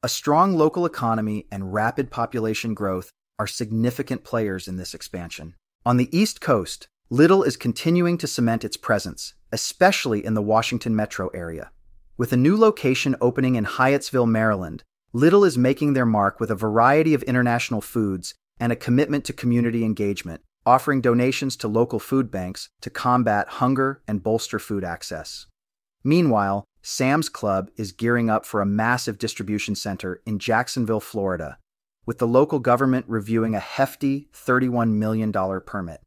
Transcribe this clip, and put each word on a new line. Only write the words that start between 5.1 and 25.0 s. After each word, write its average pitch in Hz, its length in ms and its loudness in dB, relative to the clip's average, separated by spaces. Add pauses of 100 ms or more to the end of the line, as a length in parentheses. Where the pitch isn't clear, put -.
On 123 100 2
the 127 220 2
East 208 240 0
Coast, - 460 -2 (220)
Lidl 160 380 6
is 135 80 -2
continuing 170 600 0
to - 100 -6
cement 113 380 0
its 104 100 -8
presence, - 600 -4 (180)
especially 127 720 0
in 113 80 -2
the 107 80 0
Washington 110 560 0
metro 104 320 -4
area. 82 420 -10 (460)
With 123 160 -2
a 123 40 4
new 151 200 6
location 147 640 2
opening 127 340 2
in 110 80 0
Hyattsville, 131 640 0
Maryland, 107 560 0 (320)
Lidl 175 300 6
is 131 140 2
making 135 340 2
their 127 140 2
mark 101 320 2
with 110 100 -2
a 110 60 0
variety 120 580 4
of 135 80 0
international 123 600 0
foods 98 520 -4 (260)
and 120 120 0
a 117 40 0
commitment 143 480 0
to - 80 -10
community 120 520 0
engagement, 101 580 -4 (240)
offering 131 360 4
donations 127 540 0
to - 120 -8
local 110 320 0
food 131 320 -2
banks 92 380 -10 (120)
to - 80 -12
combat 113 580 0
hunger 135 600 -2
and 104 160 -4
bolster 110 340 -2
food 101 260 -6
access. 85 640 -12 (580)